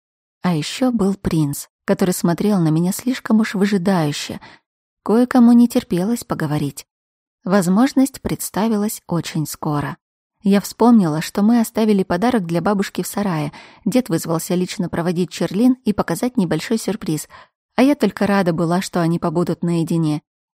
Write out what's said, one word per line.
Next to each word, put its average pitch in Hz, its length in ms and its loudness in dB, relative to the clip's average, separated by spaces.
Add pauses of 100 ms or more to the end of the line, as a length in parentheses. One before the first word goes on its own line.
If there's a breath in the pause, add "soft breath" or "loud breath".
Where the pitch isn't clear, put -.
(440)
А 180 100 0
ещё 247 380 -2
был 196 220 0
принц, 151 540 -2 (180)
который 185 260 0
смотрел 190 480 0
на 165 80 2
меня 170 240 0
слишком - 480 -2
уж 214 140 -2
выжидающе. 185 840 -2 (640 loud breath)
Кое-кому 240 500 4
не 240 160 8
терпелось 220 540 -2
поговорить. 151 640 -4 (580)
Возможность 202 760 2
представилась 220 840 -4
очень 165 400 -4
скоро. 143 500 -6 (460)
Я 196 180 4
вспомнила, 190 640 2
что - 180 -6
мы 226 200 4
оставили 214 420 0
подарок 202 420 0
для 170 160 -2
бабушки 196 420 -2
в - 40 -8
сарае. 165 460 -4 (340 loud breath)
Дед 247 240 0
вызвался 165 440 -2
лично 180 360 -4
проводить 170 400 -2
Черлин 240 560 0
и 208 80 2
показать - 420 -4
небольшой 170 400 0
сюрприз. 185 500 -4 (500 loud breath)
А 220 60 4
я 285 120 4
только 202 320 0
рада 196 260 2
была, 170 300 0
что - 180 -4
они 165 180 0
побудут 170 440 -2
наедине. 165 580 0 (340)